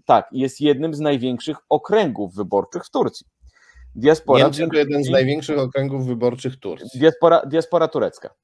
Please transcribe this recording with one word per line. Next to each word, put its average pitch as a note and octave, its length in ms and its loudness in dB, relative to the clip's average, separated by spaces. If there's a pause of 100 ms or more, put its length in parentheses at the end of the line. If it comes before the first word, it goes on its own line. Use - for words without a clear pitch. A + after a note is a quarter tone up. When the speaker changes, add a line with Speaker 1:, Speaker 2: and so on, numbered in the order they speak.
Speaker 1:
tak, - 280 4
jest C3 280 -4
jednym D3 340 0
z D3 60 -10
największych C#3 560 -4 (120)
okręgów D3 680 -2
wyborczych G2 500 -4
w - 60 -20
Turcji. - 360 -4 (680)
Diaspora C3+ 500 4
Speaker 2:
Niemcy D#3 240 0
to D#3 80 -4
jeden D3 160 2
z C#3+ 40 0
Speaker 1:
Turcji C3 160 -2
Speaker 2:
największych C#3+ 460 0
okręgów C3+ 480 -4
wyborczych B2 500 -4
Turcji. F#2+ 440 -12
Speaker 1:
Diaspora, D#3+ 460 4
diaspora D#3+ 420 0
turecka. - 560 -6